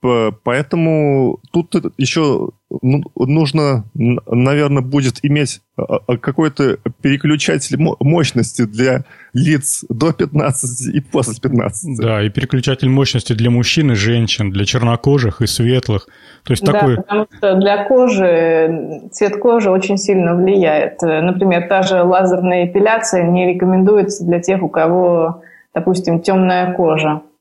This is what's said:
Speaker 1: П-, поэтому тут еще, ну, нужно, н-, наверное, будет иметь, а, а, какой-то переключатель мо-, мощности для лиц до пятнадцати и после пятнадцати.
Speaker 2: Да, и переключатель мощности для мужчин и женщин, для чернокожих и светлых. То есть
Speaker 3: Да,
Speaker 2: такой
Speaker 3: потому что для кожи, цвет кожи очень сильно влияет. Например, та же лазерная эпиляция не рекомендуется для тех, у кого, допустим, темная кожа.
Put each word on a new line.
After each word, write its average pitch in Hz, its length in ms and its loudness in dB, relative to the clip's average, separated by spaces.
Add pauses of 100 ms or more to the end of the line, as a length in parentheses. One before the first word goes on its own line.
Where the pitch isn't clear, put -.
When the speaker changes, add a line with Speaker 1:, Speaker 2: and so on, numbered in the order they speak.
Speaker 1:
П-, 113 320 0 (100)
поэтому 143 960 0 (140)
тут 170 240 -2 (200)
еще, 143 540 -2 (320)
ну, 135 220 0 (100)
нужно, 139 720 0 (120)
н-, 120 300 0
наверное, 139 560 2
будет 131 400 -2
иметь, 147 380 -2 (160)
а, - 220 -4 (100)
а, - 80 0
какой-то 143 640 -2 (220)
переключатель 143 800 -2
мо-, 156 220 0
мощности 135 640 0
для 127 400 -2 (280)
лиц 143 560 -2
до 147 240 -2
пятнадцати 127 760 -4
и 151 80 -2
после 127 420 -4
пятнадцати. 131 600 -4
Speaker 2:
Да, 110 180 0
и 107 100 0
переключатель 131 580 -2
мощности 131 440 0
для 117 180 2
мужчин 123 420 2
и - 20 2
женщин, 107 560 0
для 98 140 -2
чернокожих 117 760 0
и 113 60 0
светлых. 120 600 -2 (340)
То - 100 -2
есть 127 120 -2
Speaker 3:
Да, 170 80 2
Speaker 2:
такой 143 240 2
Speaker 3:
потому 208 300 -2 (100)
что 196 240 2
для 202 240 2
кожи, 165 1300 2
цвет 202 240 -2
кожи 233 340 2
очень 190 280 0
сильно 190 360 2
влияет. 175 680 2
Например, 175 680 0
та 190 140 2
же 185 200 0
лазерная 180 640 2
эпиляция 196 640 0
не 180 240 2
рекомендуется 185 680 2
для 170 160 0
тех, 185 240 -2
у 151 40 -4
кого, 170 760 0 (280)
допустим, 170 480 -2
темная 180 540 0
кожа. 156 480 0 (180)